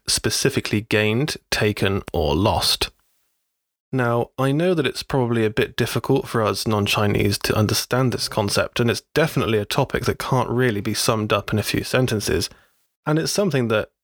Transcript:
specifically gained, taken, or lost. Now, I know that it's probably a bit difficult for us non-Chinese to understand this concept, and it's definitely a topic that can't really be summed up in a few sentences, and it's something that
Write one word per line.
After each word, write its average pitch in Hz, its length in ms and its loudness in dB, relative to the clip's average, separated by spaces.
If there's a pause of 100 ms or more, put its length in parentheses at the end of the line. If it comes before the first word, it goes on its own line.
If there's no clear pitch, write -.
specifically - 760 0
gained, 107 540 0 (140)
taken, 101 640 0
or 76 240 2
lost. - 540 0 (1000)
Now, 120 480 0
I 135 140 2
know 170 220 2
that 151 120 0
it's - 160 -6
probably 117 420 0
a 110 60 2
bit - 260 -2
difficult 127 520 0
for 117 120 -2
us 101 280 0
non-Chinese 104 720 2
to - 180 -2
understand 110 560 0
this - 160 -4
concept, - 500 -2
and 117 100 2
it's - 140 -2 (100)
definitely 117 460 0
a 101 60 -2
topic - 400 -2
that - 160 -2
can't - 280 0
really 117 320 0
be 107 140 -4
summed 107 380 0
up 104 200 0
in 110 60 2
a 101 60 0
few - 180 -2
sentences, 120 640 0 (560)
and 151 140 0
it's 160 140 -2
something 143 360 0
that 110 220 0 (140)